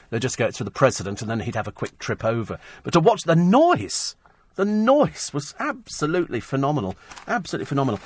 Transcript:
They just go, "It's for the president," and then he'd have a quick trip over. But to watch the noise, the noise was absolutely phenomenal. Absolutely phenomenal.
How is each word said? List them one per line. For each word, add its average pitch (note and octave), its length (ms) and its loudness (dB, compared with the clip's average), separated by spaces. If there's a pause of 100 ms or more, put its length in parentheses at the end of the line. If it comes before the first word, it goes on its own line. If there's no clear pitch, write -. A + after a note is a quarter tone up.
(120)
They A2+ 80 -2
just B2 180 -4
go, A#2 80 0
"It's - 140 -4
for A2+ 40 -4
the G2+ 60 -6
president," G2+ 540 0
and G#2+ 80 -6
then A2+ 80 -2
he'd A2+ 160 -4
have G#2+ 120 -4
a G2 40 -10
quick - 260 -10
trip - 260 -6
over. A2 360 -2 (240)
But - 100 -4
to E3+ 60 6
watch G3 240 4
the E3 120 4
noise, F#3+ 800 4 (380)
the F#3+ 120 -2
noise A3 680 2
was C#3+ 240 -6
absolutely D#3 840 -4
phenomenal. C3+ 560 -2 (320)
Absolutely F#3 380 -4
phenomenal. C3 400 0